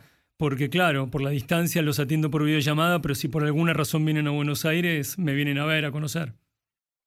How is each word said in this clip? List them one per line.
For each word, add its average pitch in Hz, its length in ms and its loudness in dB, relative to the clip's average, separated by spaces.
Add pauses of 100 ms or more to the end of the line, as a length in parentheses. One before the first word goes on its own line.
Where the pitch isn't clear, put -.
(360)
porque 139 320 0
claro, 143 420 2
por 139 120 -2
la 139 80 0
distancia 165 500 0
los 147 180 0
atiendo 151 320 0
por 151 140 0
videollamada, 151 560 2
pero 143 140 -2
si 139 140 -4
por 151 160 -2
alguna 160 280 2
razón 156 320 0
vienen 151 220 0
a 147 60 0
Buenos 147 340 -2
Aires, 160 520 0
me 151 160 0
vienen 143 220 0
a 143 80 -2
ver, 156 220 0
a 135 60 -4
conocer. 151 420 -6 (720)